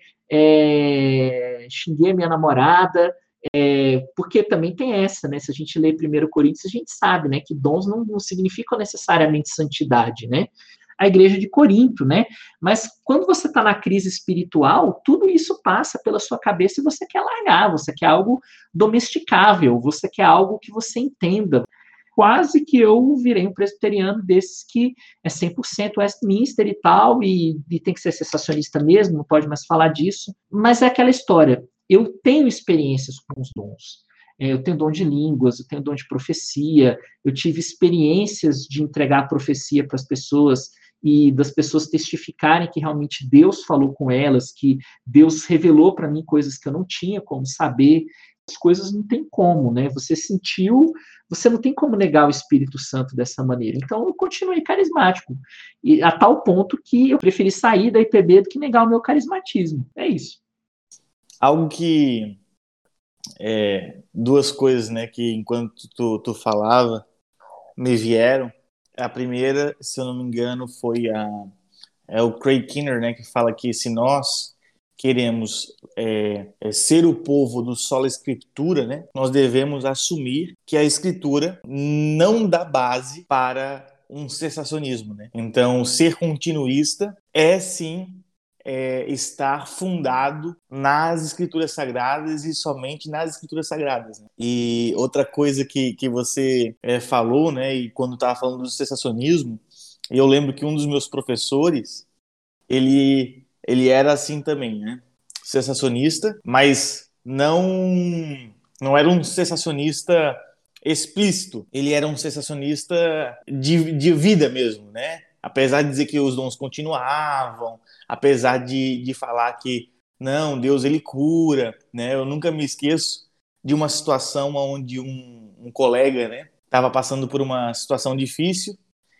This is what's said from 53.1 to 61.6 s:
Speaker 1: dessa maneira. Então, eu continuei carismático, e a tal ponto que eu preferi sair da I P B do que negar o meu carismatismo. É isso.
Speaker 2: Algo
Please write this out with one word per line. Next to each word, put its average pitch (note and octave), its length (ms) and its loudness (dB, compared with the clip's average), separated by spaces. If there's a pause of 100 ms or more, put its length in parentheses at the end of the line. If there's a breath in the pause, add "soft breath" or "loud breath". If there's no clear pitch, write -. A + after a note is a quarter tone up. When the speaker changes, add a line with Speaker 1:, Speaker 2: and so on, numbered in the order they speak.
Speaker 1:
dessa B2 280 -6
maneira. B2 380 -2
Então, A3 240 -6
eu F#4 80 -2
continuei F#4 480 -4
carismático, C#4 760 0 (460 loud breath)
e D#3 200 4
a E3 80 6
tal G#3+ 320 4
ponto F#3+ 400 0
que B3+ 280 4
eu C#4 60 4
preferi F#3+ 320 2
sair A3 400 2
da A3 100 4
I A3 60 6
P A3 160 4
B F3+ 200 8
do F#3+ 80 -2
que C4+ 100 -10
negar A#3+ 260 2
o A3+ 40 2
meu A#3 100 2
carismatismo. A#3 960 -2
É - 100 -8
isso. - 340 -4 (1000)
Speaker 2:
Algo D#3 300 2